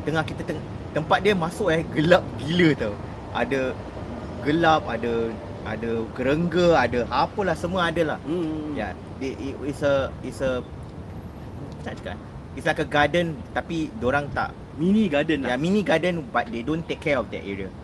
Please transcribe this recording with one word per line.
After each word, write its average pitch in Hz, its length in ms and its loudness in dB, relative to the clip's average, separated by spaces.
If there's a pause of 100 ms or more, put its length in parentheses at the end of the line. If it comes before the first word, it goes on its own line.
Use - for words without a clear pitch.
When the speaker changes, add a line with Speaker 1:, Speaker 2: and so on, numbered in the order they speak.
Speaker 1:
tengah 156 200 2
kita - 200 -4
teng-, - 200 -6 (300)
tempat 180 260 2
dia 202 140 4
masuk, 180 360 0
eh, 160 200 4
gelap 165 320 6 (160)
gila 165 380 4
tau. 107 180 -2 (400)
Ada 127 400 0 (680)
gelap, 160 420 4
ada, 117 280 -2 (500)
ada 110 280 -4 (220)
kerengga, 165 640 4
ada 123 300 4
apalah, 160 500 0
semua 175 320 0
ada 165 160 0
lah. 131 160 -2
Speaker 2:
Hmm. 156 560 -2
Speaker 1:
Ya, 101 160 -4 (240)
it, 131 180 -6
it, 127 280 -6
it's 139 180 -4
a, 139 400 2
it's 131 180 -8
a, 127 220 0 (1120)
macam - 100 -12
nak 120 140 -8
cakap, - 180 -8 (380)
it's 131 100 -10
like - 160 2
a 151 80 0
garden 147 400 4 (240)
tapi 156 460 -2
dorang 135 340 2
tak 123 220 -2 (200)
Speaker 2:
Mini 202 320 4
garden 147 380 2
Speaker 1:
Ya, 123 100 0
Speaker 2:
lah. 127 40 0
Speaker 1:
mini 185 240 2
garden 165 440 2
but 117 220 0
they 117 140 -6
don't 156 220 -2
take 143 160 -4
care 151 160 0
of 117 140 -2
that 98 120 -6
area. 95 280 -6 (140)